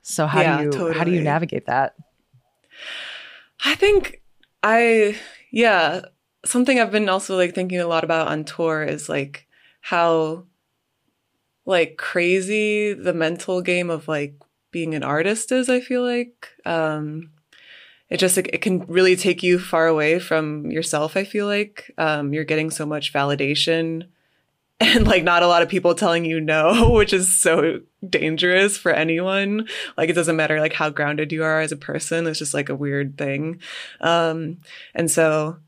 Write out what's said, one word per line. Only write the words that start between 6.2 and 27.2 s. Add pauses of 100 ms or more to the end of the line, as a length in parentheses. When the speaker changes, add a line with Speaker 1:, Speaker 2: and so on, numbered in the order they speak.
Speaker 2:
something
I've
been
also,
like,
thinking
a
lot
about
on
tour
is,
like, (340)
how, (1200)
like,
crazy
the
mental
game
of,
like, (380)
being
an
artist
is,
I
feel
like. (160)
Um, (800)
it
just,
like,
it
can
really
take
you
far
away
from
yourself,
I
feel
like.
Um,
you're
getting
so
much
validation.
<laughs> (680)
And,
like,
not
a
lot
of
people
telling
you
no,
<laughs>
which
is